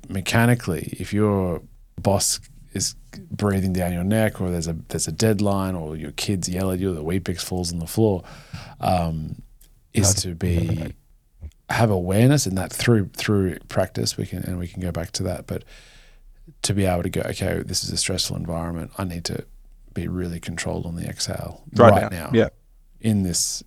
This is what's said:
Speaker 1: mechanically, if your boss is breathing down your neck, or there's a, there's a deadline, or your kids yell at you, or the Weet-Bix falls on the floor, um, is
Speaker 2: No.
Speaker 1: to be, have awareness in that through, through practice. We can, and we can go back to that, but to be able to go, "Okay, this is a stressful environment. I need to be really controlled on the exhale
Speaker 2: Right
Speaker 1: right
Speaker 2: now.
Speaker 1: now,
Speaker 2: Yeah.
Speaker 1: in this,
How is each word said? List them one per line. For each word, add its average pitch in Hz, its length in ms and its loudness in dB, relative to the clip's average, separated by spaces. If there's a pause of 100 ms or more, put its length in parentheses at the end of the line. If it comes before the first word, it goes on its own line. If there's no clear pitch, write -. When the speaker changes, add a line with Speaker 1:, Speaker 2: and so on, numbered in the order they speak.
Speaker 1:
mechanically, 98 880 2
if - 140 -8
your 98 500 2 (380)
boss - 400 2 (320)
is 95 220 -4 (360)
breathing 98 420 2
down 90 200 0
your 87 120 -2
neck, 107 360 2
or 92 100 -2
there's 85 160 -2
a, 82 100 -2 (120)
there's - 200 -4
a 82 40 -6
deadline, 98 600 2
or 80 220 -6
your 76 160 -8
kids 92 360 -2
yell 92 220 0
at 92 80 0
you, 95 120 0
or 90 40 0
the 76 80 -6
Weet-Bix 87 400 -2
falls 90 300 -4
on 87 60 -4
the 82 80 -4
floor, 107 360 2 (580)
um, 82 600 0 (500)
is 95 320 2
Speaker 2:
No. 92 60 -6
Speaker 1:
to 87 40 -6
be, 82 600 0 (760)
have 113 220 4
awareness 104 560 4
in 95 100 -2
that 92 160 -4
through, 110 440 4
through 98 420 2 (100)
practice. - 480 -2
We 98 100 -4
can, 92 180 -8
and 90 140 -4
we 87 100 -6
can 92 120 -10
go 90 120 -4
back 82 200 -4
to - 120 -4
that, 85 220 -6
but - 180 -6 (960)
to 101 120 0
be 98 100 2
able 90 180 2
to 92 80 -2
go, 82 120 -2
"Okay, 87 420 -2
this 92 200 -4
is 90 60 -6
a 90 60 -4
stressful 92 400 -2
environment. 85 640 -6
I 95 60 -2
need 85 220 -6
to - 180 -6 (480)
be 85 160 -6
really 87 320 -4
controlled 85 460 -6
on 85 100 -6
the 82 100 -6
exhale 82 580 -8 (100)
Speaker 2:
Right 117 160 10
Speaker 1:
right 98 220 4
Speaker 2:
now. 85 140 -6
Speaker 1:
now, - 60 -6
Speaker 2:
Yeah. 113 160 6 (520)
Speaker 1:
in 107 240 2
this, - 420 -2